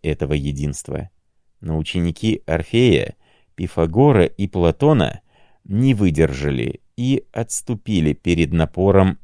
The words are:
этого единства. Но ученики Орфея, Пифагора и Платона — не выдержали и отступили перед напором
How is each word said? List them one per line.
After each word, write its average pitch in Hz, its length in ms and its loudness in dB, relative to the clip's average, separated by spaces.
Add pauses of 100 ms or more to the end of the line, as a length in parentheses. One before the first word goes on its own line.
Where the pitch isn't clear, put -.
этого 73 300 -4
единства. 71 760 -6 (520)
Но 80 160 -4
ученики 85 680 -4
Орфея, 82 720 0 (400)
Пифагора 90 720 2
и 98 220 -4
Платона — 95 760 0 (420)
не 123 300 0
выдержали 73 880 0 (160)
и 127 340 -2
отступили 107 800 -4
перед 82 380 -2
напором 95 720 2